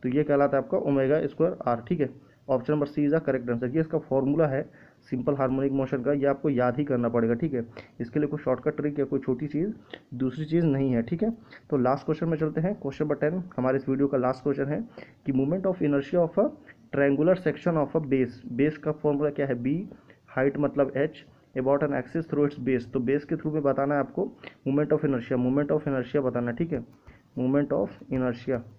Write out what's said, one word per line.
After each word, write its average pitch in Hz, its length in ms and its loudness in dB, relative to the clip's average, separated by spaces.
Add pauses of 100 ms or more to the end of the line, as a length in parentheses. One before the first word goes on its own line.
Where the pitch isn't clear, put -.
तो 131 60 -2
ये 139 160 2
कहलाता 143 320 2
है 131 60 0
आपका - 180 -2
omega 139 460 2
square 160 300 0 (100)
R, 120 140 0
ठीक 165 200 -2
है। 143 100 0 (380)
Option 131 240 0
number 147 140 2
सी 147 200 0
is 143 80 2
the 160 60 2
correct 131 300 -2
answer। 120 180 -2
ये 147 120 0
इसका 160 200 0
formula 143 460 2
है 135 160 -2 (400)
simple 127 320 -2
harmonic 135 380 0
motion 131 300 -2
का, 135 100 0
ये 139 140 2
आपको 139 240 2
याद 123 280 2
ही 147 60 0
करना 123 240 0
पड़ेगा, 117 260 2
ठीक 139 200 -2
है। 117 100 -2 (360)
इसके 123 200 -2
लिए 147 80 0
कोई 151 100 -4
shortcut 135 380 -2
trick 147 220 -2
या 139 60 2
कोई 135 160 -2
छोटी 135 260 -2
चीज़, 160 240 -2 (440)
दूसरी 131 300 -4
चीज़ 160 200 2
नहीं 135 280 2
है, 117 100 2
ठीक 160 200 -2
है। 220 80 0 (400)
तो 151 80 0
last 127 260 2
क्वेश्चन 160 240 -2
में 165 100 0
चलते 156 220 -2
हैं, 185 160 0
question 139 280 -4
number 147 160 -2
ten 170 220 0 (140)
हमारे 127 220 2
इस 135 100 -6
video 139 200 2
का 139 100 0
last 127 240 0
क्वेश्चन 139 260 0
है 151 120 -2 (460)
कि 139 80 -2
moment 151 320 0
of 185 160 0
inertia 143 380 2
of 165 180 2
a 226 100 4 (440)
triangular 143 460 4
section 165 400 0
of 147 180 0
a 160 100 0
base, 131 340 0 (120)
base 143 260 2
का 156 160 -4
formula 147 360 0
क्या 143 160 -2
है, 135 100 0
बी 127 200 0 (520)
height 139 300 2
मतलब 143 400 2
h 156 260 -2 (320)
about 135 260 2
an 143 120 0
axis 147 340 -4
through 143 200 2
its 143 140 -6
base, 123 300 0
तो 135 100 -2
बेस 139 220 0
के 160 120 -4
through 151 180 -4
में 151 80 0
बताना 139 320 2
है 143 60 2
आपको 180 300 -4 (380)
moment 147 240 2
of 151 120 2
inertia, 131 360 0
moment 143 360 2
of 151 120 -2
inertia 135 360 -2
बताना 120 260 0
है, 117 60 -6
ठीक 165 160 -2
है। 120 120 -4 (540)
moment 139 380 2
of 196 240 -2 (120)
inertia। 127 480 -2 (180)